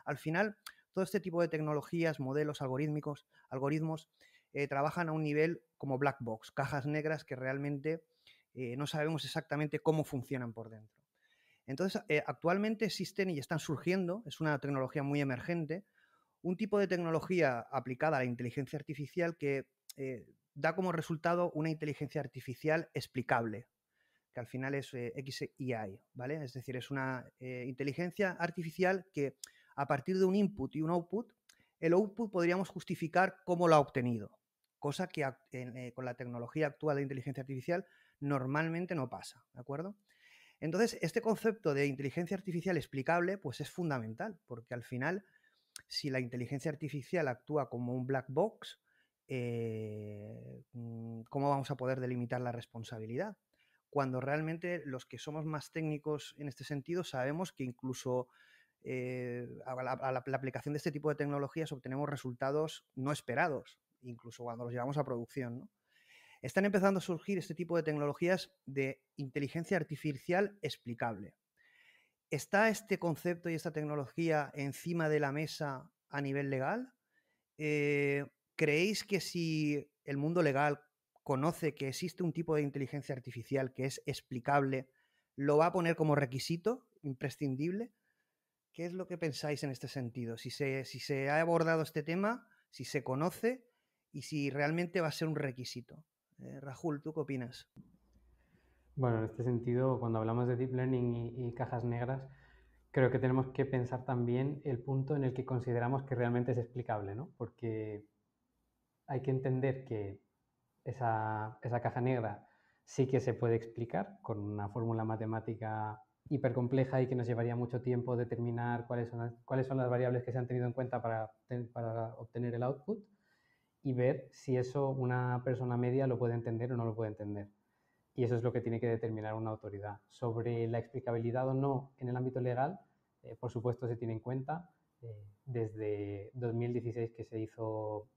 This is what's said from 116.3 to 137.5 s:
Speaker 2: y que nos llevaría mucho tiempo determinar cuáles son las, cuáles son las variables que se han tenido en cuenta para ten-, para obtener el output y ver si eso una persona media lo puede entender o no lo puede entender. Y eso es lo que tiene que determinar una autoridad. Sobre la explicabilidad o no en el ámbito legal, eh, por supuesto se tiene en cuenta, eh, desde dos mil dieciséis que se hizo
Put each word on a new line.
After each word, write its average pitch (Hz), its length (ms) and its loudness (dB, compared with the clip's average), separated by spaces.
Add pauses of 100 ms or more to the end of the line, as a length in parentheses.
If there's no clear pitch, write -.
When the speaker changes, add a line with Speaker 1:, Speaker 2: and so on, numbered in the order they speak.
Speaker 2:
y 123 60 4
que 127 80 0
nos 120 120 0
llevaría 117 280 2
mucho 120 260 -2
tiempo 123 340 0
determinar 120 720 0
cuáles 120 220 -2
son 117 100 -8
las, 117 140 -4 (100)
cuáles 131 240 0
son 135 100 0
las 127 120 2
variables 123 340 2
que 127 80 -4
se 131 60 0
han 123 100 0
tenido 123 180 0
en 120 80 0
cuenta 123 280 -2
para 113 300 -2 (160)
ten-, 123 240 -4
para 113 440 -4
obtener 120 380 -4
el 117 100 0
output 143 400 -2 (800)
y 135 120 0
ver 127 380 2
si - 240 -2
eso 131 340 2
una 123 540 0
persona 123 340 0
media 123 300 4
lo 127 100 2
puede 120 160 2
entender 117 380 -2
o 127 60 0
no 117 80 0
lo 113 100 -2
puede 110 160 -2
entender. 101 380 -6 (640)
Y 127 80 2
eso 120 140 4
es 113 60 0
lo 120 100 2
que 123 80 0
tiene 117 180 0
que 123 80 0
determinar 110 460 0
una 113 160 -2
autoridad. 101 500 -8 (100)
Sobre 117 580 0
la 117 120 2
explicabilidad 120 720 0
o 135 40 2
no 135 440 0
en 127 100 -6
el 123 80 0
ámbito 127 240 0
legal, 127 400 0 (440)
eh, 117 160 -14
por 120 120 -4
supuesto 120 360 -2
se 113 100 -2
tiene 117 160 -2
en 110 60 -2
cuenta, 135 500 -6 (320)
eh, 107 240 -14 (180)
desde 104 920 -2
dos 120 200 -2
mil 120 180 0
dieciséis 117 400 -2
que 110 140 -10
se 113 140 -6
hizo 110 760 -4